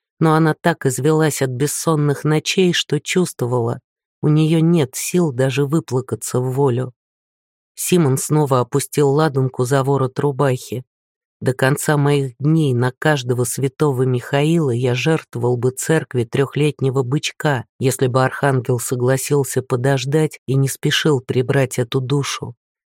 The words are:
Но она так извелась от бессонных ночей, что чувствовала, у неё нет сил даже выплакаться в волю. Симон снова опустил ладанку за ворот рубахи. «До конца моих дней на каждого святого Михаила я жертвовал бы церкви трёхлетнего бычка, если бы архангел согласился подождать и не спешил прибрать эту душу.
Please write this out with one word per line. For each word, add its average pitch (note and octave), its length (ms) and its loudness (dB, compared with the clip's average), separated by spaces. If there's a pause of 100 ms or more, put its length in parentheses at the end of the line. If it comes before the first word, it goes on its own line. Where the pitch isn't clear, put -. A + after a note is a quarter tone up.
(200)
Но D#3+ 140 4
она D#3 260 2
так E3 280 0
извелась D3+ 560 0
от C3 80 -2
бессонных D3 720 -2
ночей, D#3 500 0
что - 260 -2
чувствовала, B2 800 -2 (440)
у C#3 40 2
неё D#3 320 2
нет D#3+ 340 2
сил F3 380 0
даже C3+ 340 0
выплакаться C3 720 -2
в B2+ 120 -2
волю. B2+ 420 0 (800)
Симон D3+ 440 2
снова D3 420 0
опустил C#3 500 0
ладанку C3+ 560 0
за C3+ 180 2
ворот C3 360 -2
рубахи. C3 640 -2 (560)
«До B2 140 -2
конца C#3+ 440 0
моих C#3+ 400 0
дней D3 380 2
на B2+ 160 0
каждого B2+ 540 0
святого C3 580 -2
Михаила C#3+ 640 0
я A#2+ 240 0
жертвовал B2 640 -2
бы B2+ 140 0
церкви C#3+ 520 -2
трёхлетнего C3+ 800 0
бычка, C3 640 -2 (140)
если C3 260 0
бы B2+ 180 2
архангел C3 540 0
согласился C3 840 -2
подождать C3+ 840 0
и C3 80 -2
не C3+ 140 2
спешил D3 540 0
прибрать C3 580 0
эту B2+ 200 -2
душу. C3 540 -4 (380)